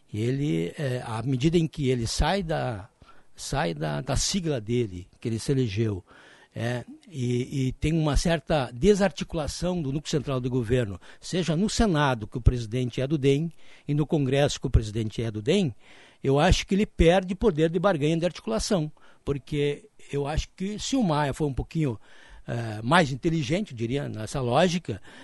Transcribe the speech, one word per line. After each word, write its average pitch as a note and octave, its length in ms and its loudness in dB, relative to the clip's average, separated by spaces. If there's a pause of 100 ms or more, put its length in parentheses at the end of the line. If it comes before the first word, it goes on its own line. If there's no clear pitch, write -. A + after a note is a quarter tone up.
(120)
ele, C#3+ 640 -2
é, B2+ 300 -4
à A2+ 160 -6
medida C3+ 340 2
em D#3+ 120 4
que C#3+ 200 -4
ele B2 200 0
sai F3+ 340 0
da, B2+ 480 -4 (460)
sai D#3+ 400 -4
da, D3 260 -4
da C3 140 -4
sigla E3 440 0
dele, G#2 480 -4 (120)
que - 80 -8
ele A2+ 100 -2
se B2+ 140 -2
elegeu, A2 520 0 (500)
é, A#2+ 300 -4 (240)
e, C3 600 -2
e B2+ 40 -2
tem D#3 260 -2
uma D3+ 200 2
certa E3 560 0
desarticulação F3+ 1080 0
do C3+ 120 -2
núcleo D3+ 180 -6
central C3 300 -2
do B2 80 -4
governo, A#2+ 500 0 (220)
seja E3 340 -2
no G3+ 140 2
Senado, D3 580 2
que - 100 -10
o A#2+ 40 -6
presidente B2 580 2
é C3 80 -2
do D#3 100 0
dem, C#3 360 2 (340)
e C#3+ 60 0
no D3 120 2
Congresso, C#3+ 540 2
que - 80 -4
o - 20 -6
presidente A2+ 540 0
é A2+ 80 -4
do G#2+ 100 -6
dem, D3+ 320 2 (480)
eu C#3 160 2
acho E3 300 4
que G3+ 80 0
ele G3+ 100 2
perde F3+ 500 4
poder E3 340 2
de F3 100 -2
barganha E3 380 2
de E3 80 0
articulação, F3+ 640 -2 (320)
porque C#3+ 680 -4 (220)
eu C#3+ 160 -4
acho D3+ 260 -4
que G3 240 -6
se - 200 -2
o C4 40 4
Maia D3 320 2
for D3+ 140 -2
um C#3 60 -4
pouquinho, C3 440 -2 (480)
é, A#2 360 -6
mais C#3 320 4
inteligente, D#3+ 580 -2
eu B2 60 -12
diria, B2 320 -4
nessa G#2+ 320 -6
lógica, C#3+ 600 2 (220)